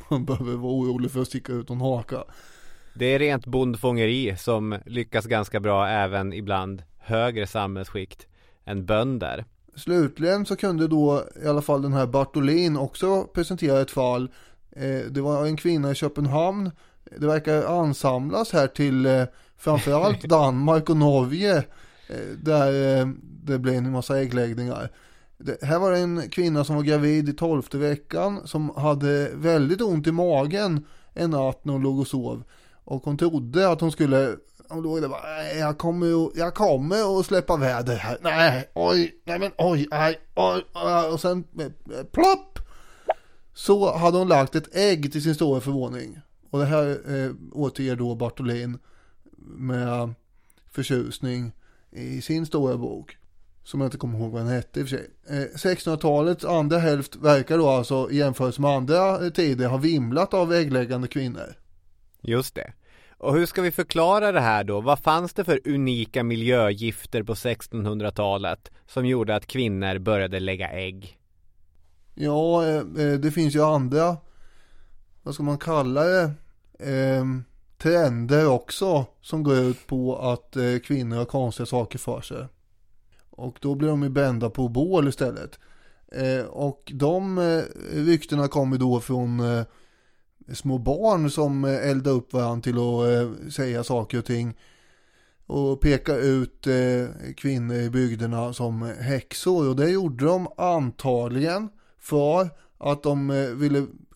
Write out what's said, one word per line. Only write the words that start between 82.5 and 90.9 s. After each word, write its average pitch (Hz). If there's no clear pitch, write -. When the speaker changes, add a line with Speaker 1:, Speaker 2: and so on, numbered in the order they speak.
Speaker 1:
Och -
då 139
blir 151
de 143
ju 139
bända 127
på 127
bål 147
istället. -
Eh, 131
och -
de, 185
eh, 165
ryktena 151
kommer 131
då 123
från, 120
eh, 120
små 131
barn 156